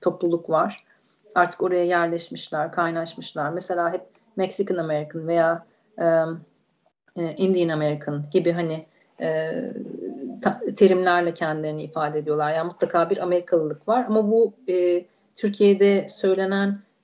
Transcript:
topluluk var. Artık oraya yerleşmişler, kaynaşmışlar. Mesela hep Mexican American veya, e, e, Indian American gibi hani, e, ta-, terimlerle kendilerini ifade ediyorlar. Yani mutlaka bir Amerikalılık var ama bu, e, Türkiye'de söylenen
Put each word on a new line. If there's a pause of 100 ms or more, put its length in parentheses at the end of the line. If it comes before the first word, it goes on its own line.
topluluk
var. (500)
Artık
oraya
yerleşmişler,
kaynaşmışlar.
Mesela
hep (360)
Mexican
American
veya, (320)
e, (1080)
e,
Indian
American
gibi
hani, (360)
e, (920)
ta-, (140)
terimlerle
kendilerini
ifade
ediyorlar.
Yani
mutlaka
bir
Amerikalılık
var
ama
bu, (160)
e, (300)
Türkiye'de
söylenen (240)